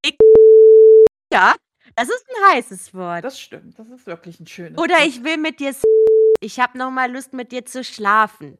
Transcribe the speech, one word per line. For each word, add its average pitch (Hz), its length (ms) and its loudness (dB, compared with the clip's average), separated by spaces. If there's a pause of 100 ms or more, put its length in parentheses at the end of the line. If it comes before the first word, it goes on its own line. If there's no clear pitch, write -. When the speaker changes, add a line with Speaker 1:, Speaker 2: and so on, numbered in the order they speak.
Speaker 1:
Ich, - 140 -6 (1120)
ja, 208 240 4 (400)
das 247 140 -6
ist 480 180 -8
ein 403 280 2
heißes 226 400 -10
Wort. 175 280 -8
Speaker 2:
Das 262 160 -12
stimmt, - 380 -20
das 220 120 -20
ist 254 180 -20
wirklich 170 320 -16
ein 160 80 -20
schönes 165 340 -12
Speaker 1:
Oder 339 140 0
Speaker 2:
Wort. 311 120 2
Speaker 1:
ich 247 160 -8
will 320 140 -4
mit 311 220 -6
dir 277 100 -4
s-, - 140 -8 (560)
ich 220 200 -10
hab 247 160 -2
noch 254 160 -6
mal 254 180 -2
Lust, 262 240 -12
mit 254 180 -12
dir 247 140 -10
zu 254 180 -12
schlafen. 208 760 -2